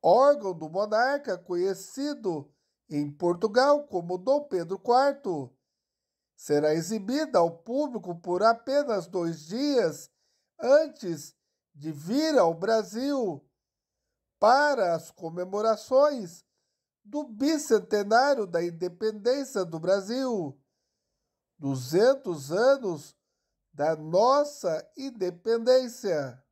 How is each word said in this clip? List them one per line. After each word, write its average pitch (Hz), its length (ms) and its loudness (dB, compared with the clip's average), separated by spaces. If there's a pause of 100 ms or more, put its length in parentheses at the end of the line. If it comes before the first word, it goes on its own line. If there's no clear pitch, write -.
Órgão 220 520 4
do 156 160 -10
monarca, 214 680 -2
conhecido 185 1120 -6 (400)
em 147 220 -4
Portugal 226 760 2
como 180 300 -6
Dom 269 260 0
Pedro 185 360 -6
quarto, 240 720 0 (840)
será 151 380 0
exibida 214 680 -2
ao 170 120 4
público 226 640 -6
por 180 260 -4
apenas 226 680 2
dois 170 380 -6
dias 220 640 -2 (480)
antes 240 800 0 (400)
de 156 160 -10
vir 254 460 -2
ao 165 160 4
Brasil 214 920 -2 (920)
para 240 560 4
as - 160 -10
comemorações 202 1300 -2 (580)
do 285 220 -8
bicentenário 226 1200 0
da 175 160 -2
independência 202 1000 -4
do 165 140 -10
Brasil, 196 800 -2 (1000)
duzentos 151 920 0
anos 220 680 0 (560)
da 151 240 0
nossa 190 1000 0
independência. 226 1500 -2 (100)